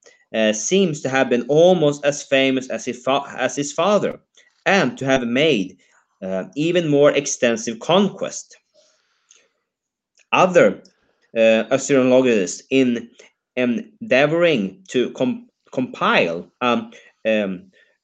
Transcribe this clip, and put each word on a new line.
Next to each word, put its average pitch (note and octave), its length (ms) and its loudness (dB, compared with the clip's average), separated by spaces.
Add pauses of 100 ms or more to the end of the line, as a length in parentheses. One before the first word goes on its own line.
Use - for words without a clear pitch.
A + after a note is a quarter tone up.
(340)
uh, A2 200 0
seems F3+ 480 -2
to C3 80 -6
have C3 180 0
been A#2+ 200 -2
almost D#3 540 2
as C#3+ 200 -4
famous C3+ 480 0
as A2 160 -10
his A#2+ 180 -8
fa-, C3 320 -2
as B2 200 -4
his C#3+ 140 -6
father, F3 480 -2 (460)
and D#3+ 320 0
to C3 80 -10
have C3 220 0
made, A#2+ 500 0 (460)
uh, F#2+ 220 -6 (120)
even E3+ 320 -2
more C#3+ 240 4
extensive A#2 640 -2
conquest. - 800 -2 (1800)
Other, D#3 500 4 (540)
uh, A2 340 4
Assyrian B2+ 800 2 (220)
in B2 400 0 (460)
endeavoring B2 1300 0
to B2 220 -2
com-, B2 360 -4 (260)
compile, B2 800 -2 (120)
um, A2+ 280 -2 (360)
um, G2+ 380 -2 (400)